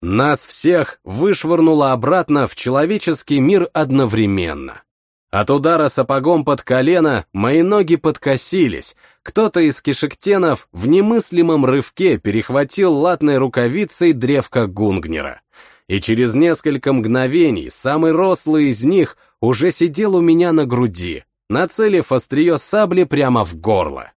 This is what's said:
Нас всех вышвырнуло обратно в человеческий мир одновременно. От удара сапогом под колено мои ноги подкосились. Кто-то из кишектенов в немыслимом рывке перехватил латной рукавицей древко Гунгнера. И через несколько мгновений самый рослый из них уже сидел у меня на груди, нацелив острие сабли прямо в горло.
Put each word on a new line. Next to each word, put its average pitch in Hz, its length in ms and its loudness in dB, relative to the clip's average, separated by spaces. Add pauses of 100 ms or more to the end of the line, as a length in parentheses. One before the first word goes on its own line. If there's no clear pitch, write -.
Нас 123 420 0
всех - 600 -2
вышвырнуло 156 880 2
обратно 143 560 0
в - 80 -12
человеческий 147 800 -2
мир 170 340 2
одновременно. 101 1080 -2 (480)
От 104 200 -2
удара 151 380 2
сапогом 139 560 0
под 143 180 -2
колено 135 720 0
мои 127 300 2
ноги 180 340 2
подкосились. 139 1000 -2 (260)
Кто-то 214 380 0
из 151 220 0
кишектенов 160 880 -2
в 90 140 -6
немыслимом 170 800 2
рывке 139 500 0
перехватил 135 760 0
латной 151 420 0
рукавицей 135 760 0
древко 127 540 -2
Гунгнера. 82 760 -4 (440)
И 98 140 -4
через 113 340 0
несколько 147 580 0
мгновений 127 800 0
самый 156 420 -2
рослый 156 580 0
из 113 140 -4
них 165 340 2 (220)
уже 123 300 0
сидел 180 460 -2
у 180 40 2
меня 170 320 2
на 156 120 2
груди, 90 600 -4 (260)
нацелив 180 600 0
острие 147 460 0
сабли 180 480 0
прямо 131 400 0
в 82 120 -12
горло. 80 600 -2